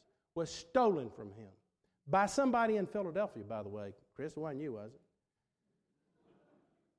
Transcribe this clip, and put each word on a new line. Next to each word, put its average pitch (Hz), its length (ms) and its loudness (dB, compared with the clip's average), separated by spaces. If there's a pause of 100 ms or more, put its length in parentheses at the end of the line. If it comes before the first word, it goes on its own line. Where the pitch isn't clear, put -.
(360)
was 165 140 -2
stolen 185 600 2
from 104 220 -12
him 107 160 -18 (640)
by 196 160 6
somebody 233 500 4
in 190 120 0
Philadelphia, 185 580 -4
by 107 180 -6
the 101 60 -10
way. 101 240 -8 (240)
Chris, 151 160 -8
it 151 60 -12
wasn't 151 220 -6
you, 143 120 -6
was 107 200 -12
it? 143 60 -20 (2000)